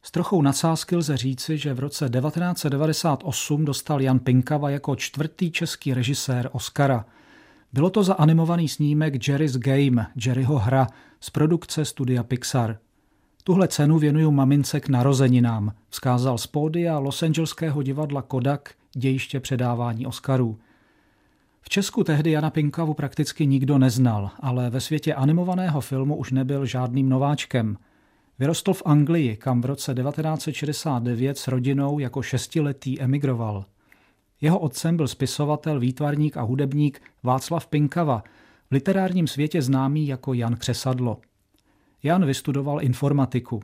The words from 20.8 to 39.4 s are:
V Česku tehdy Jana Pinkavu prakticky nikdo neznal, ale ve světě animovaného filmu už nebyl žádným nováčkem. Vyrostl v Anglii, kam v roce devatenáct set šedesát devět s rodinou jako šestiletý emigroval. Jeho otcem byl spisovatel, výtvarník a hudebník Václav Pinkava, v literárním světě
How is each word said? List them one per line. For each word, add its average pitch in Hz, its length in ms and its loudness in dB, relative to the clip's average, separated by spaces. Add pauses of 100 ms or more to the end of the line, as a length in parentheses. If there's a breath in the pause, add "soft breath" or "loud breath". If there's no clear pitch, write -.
V - 80 -20
Česku 196 340 0
tehdy 156 280 2
Jana 151 180 0
Pinkavu 151 440 -2
prakticky 147 520 -2
nikdo 135 320 4
neznal, 117 640 4
ale 123 300 -2
ve 123 120 -4
světě 151 320 -2
animovaného 165 680 0
filmu 135 340 -2
už - 160 -6
nebyl 135 340 0
žádným 127 440 0
nováčkem. 131 680 0 (640 soft breath)
Vyrostl 160 340 0
v - 120 -4
Anglii, 147 520 2
kam 123 240 0
v 120 40 -4
roce 135 280 -4
devatenáct 151 480 -2
set 147 120 -6
šedesát 143 500 -2
devět 123 340 -2
s - 100 -8
rodinou 139 520 0
jako 131 220 -4
šestiletý 139 800 -4
emigroval. 123 640 -2 (760 soft breath)
Jeho 165 180 4
otcem 165 380 -2
byl 147 100 0
spisovatel, 147 720 -2
výtvarník 143 580 0
a 127 40 -6
hudebník 139 600 0 (220 soft breath)
Václav 131 440 -2
Pinkava, 147 560 0 (460 soft breath)
v - 40 0
literárním 185 540 0
světě 151 340 -2